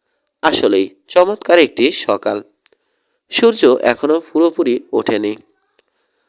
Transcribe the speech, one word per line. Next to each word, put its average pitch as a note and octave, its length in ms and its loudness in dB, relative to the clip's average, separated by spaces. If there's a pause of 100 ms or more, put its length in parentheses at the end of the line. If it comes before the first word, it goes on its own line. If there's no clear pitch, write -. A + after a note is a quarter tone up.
(420)
আসলেই G2+ 540 0 (120)
চমৎকার F3+ 500 2
একটি C3+ 340 2
সকাল। G#2 500 -4 (880)
সূর্য A3 520 2
এখনো D3 380 0
পুরোপুরি E3 600 -2 (120)
ওঠেনি। G#2+ 420 -4 (960)